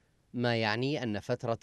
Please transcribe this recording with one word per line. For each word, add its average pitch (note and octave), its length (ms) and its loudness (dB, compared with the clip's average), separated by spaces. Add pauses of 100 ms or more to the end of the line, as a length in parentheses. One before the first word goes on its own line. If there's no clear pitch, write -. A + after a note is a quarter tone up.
(340)
ما A#2+ 220 2
يعني A#2 480 2
أن G#2 160 -2
فترة A#2 440 -2